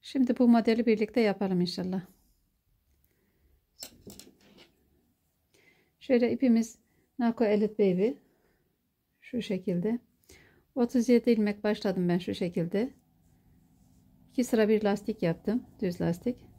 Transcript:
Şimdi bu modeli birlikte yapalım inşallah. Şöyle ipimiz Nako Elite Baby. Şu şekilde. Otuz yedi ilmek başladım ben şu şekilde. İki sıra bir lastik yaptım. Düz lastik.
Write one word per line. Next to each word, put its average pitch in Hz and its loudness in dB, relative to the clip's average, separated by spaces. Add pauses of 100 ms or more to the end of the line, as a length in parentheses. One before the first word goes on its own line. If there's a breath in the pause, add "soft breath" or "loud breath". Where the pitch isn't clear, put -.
Şimdi 254 0
bu 240 6
modeli 233 4
birlikte 220 2
yapalım 190 0
inşallah. 185 -4 (4000 soft breath)
Şöyle 240 0
ipimiz 233 0 (400)
Nako 233 0
Elite 208 0
Baby. 196 2 (1080)
Şu 240 -10
şekilde. 190 -4 (760 soft breath)
Otuz 240 0
yedi 233 4
ilmek 208 0
başladım 190 -2
ben 170 2
şu 175 -4
şekilde. 185 -4 (1400)
İki 254 -2
sıra 220 2
bir 214 2
lastik 208 -2
yaptım. 190 -2 (180)
Düz 180 -4
lastik. 175 -4 (220)